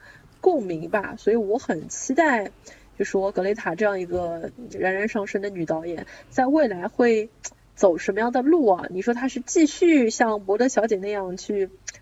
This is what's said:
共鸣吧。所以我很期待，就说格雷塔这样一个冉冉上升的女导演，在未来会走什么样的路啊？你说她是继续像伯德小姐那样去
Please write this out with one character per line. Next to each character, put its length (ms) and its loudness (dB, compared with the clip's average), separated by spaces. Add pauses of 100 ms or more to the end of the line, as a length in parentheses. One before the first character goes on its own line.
(400)
共 240 2
鸣 240 -6
吧。 300 -4
所 140 2
以 40 4
我 220 0
很 300 -4
期 260 -8
待， 380 2 (440)
就 80 -2
说 280 -2
格 100 -2
雷 120 0
塔 200 -6
这 100 0
样 140 2
一 80 -6
个 460 -6 (180)
冉 240 -2
冉 140 -2
上 180 -4
升 160 -4
的 80 -4
女 160 -6
导 180 -4
演， 220 -8 (240)
在 160 0
未 220 4
来 180 -4
会 420 2 (460)
走 240 4
什 140 -4
么 80 -2
样 100 0
的 100 2
路 280 4
啊？ 220 2
你 120 -6
说 100 0
她 140 -2
是 180 -4
继 220 4
续 420 4
像 360 0
伯 140 0
德 100 2
小 180 2
姐 80 0
那 160 -4
样 260 -6
去 340 -4 (320)